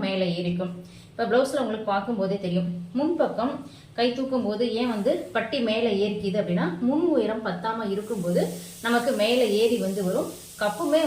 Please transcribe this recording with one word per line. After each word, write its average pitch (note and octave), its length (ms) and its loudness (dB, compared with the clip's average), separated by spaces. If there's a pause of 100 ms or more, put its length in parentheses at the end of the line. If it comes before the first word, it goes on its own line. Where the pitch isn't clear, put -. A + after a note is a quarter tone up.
மேல F#3 160 0 (160)
ஏறிக்கும். F3 340 -2 (400)
இப்ப A#3 200 -2
பிளவுஸ்ல C4 320 4
உங்களுக்கு A3 280 -4
பார்க்கும் G3 300 0
போதே F#3+ 240 0
தெரியும், F3 240 0 (300)
முன்பக்கம் D4 540 0 (440)
கை A#3+ 100 4 (120)
தூக்கும் C4 280 0
போது G#3 160 0 (160)
ஏன் B3 160 0
வந்து G#3 160 2 (240)
பட்டி A3+ 240 -2 (120)
மேல A#3 140 2 (200)
ஏறிக்குது G3 380 -2
அப்படின்னா F3+ 260 0 (180)
முன் D#4 180 2 (120)
உயரம் A3 320 0
பத்தாம A3 460 -4
இருக்கும்போது G3 460 -2 (460)
நமக்கு A#3+ 240 2 (120)
மேல B3 180 4 (200)
ஏறி A#3 240 4
வந்து G3 220 -2
வரும். A#3+ 240 0 (320)
கப்புமே D#4 440 2